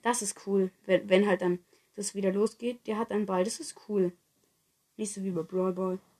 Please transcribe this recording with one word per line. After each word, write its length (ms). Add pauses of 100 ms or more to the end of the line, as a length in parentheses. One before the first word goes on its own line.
Das 200
ist 240
cool, 240 (160)
wenn, 220
wenn 180
halt 160
dann 160 (360)
das 200
wieder 180
losgeht. 540
Der 120
hat 120
dann 160
Ball. 180
Das 160
ist 160 (120)
cool. 240 (840)
Nicht 160
so 120
wie 60
bei 120
Brawl 300
Ball. 260 (220)